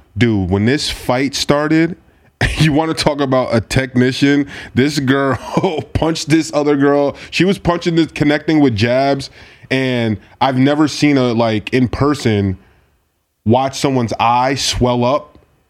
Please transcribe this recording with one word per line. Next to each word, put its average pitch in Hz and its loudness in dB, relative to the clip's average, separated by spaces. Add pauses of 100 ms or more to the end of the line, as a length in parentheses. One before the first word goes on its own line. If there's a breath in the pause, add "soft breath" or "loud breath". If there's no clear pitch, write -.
(180)
Dude, 101 2
when 101 2
this 143 0
fight 131 -4
started, 160 0 (320 soft breath)
<laughs> - -4
you 156 4
wanna 160 0
talk 147 -2
about 131 0
a 117 2
technician? 131 0 (280 loud breath)
This 147 0
girl 139 0
<laughs> - -18
punched 160 -2
this 156 0
other 147 2
girl. 143 2 (140 loud breath)
She - 0
was 190 2
punching 175 -4
this, 165 0
connecting 151 0
with 135 2
jabs, 131 0 (400 loud breath)
and 123 -2 (220 soft breath)
I've 131 0
never 147 2
seen 147 0
a, 123 2
like, 113 -2
in 127 2
person 107 0 (840 soft breath)
watch 131 2
someone's 127 0
eye 123 2
swell 123 0
up, - -4 (320)